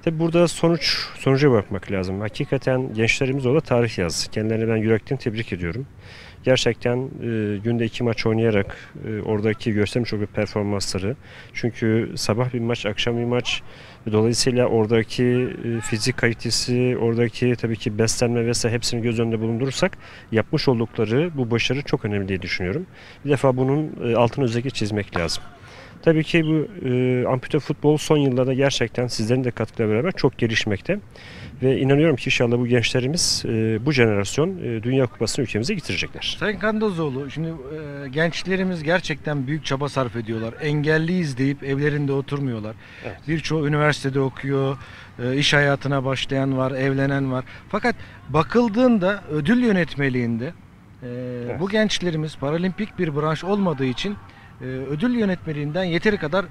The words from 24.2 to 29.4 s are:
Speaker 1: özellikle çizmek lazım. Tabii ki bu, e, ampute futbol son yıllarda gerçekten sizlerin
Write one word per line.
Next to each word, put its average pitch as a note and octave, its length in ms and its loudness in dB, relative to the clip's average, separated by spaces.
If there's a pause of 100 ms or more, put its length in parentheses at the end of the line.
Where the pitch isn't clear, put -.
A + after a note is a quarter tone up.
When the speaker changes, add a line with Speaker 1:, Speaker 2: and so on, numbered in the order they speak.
Speaker 1:
özellikle A#2+ 260 0
çizmek G#2 460 -2
lazım. E2+ 260 -2 (600)
Tabii D#3 220 4
ki E3 200 2
bu, D#3 440 -2
e, B2+ 380 2
ampute B2+ 320 0
futbol D3+ 380 2
son D3+ 200 2
yıllarda C3 380 2
gerçekten B2 520 0
sizlerin A#2+ 380 0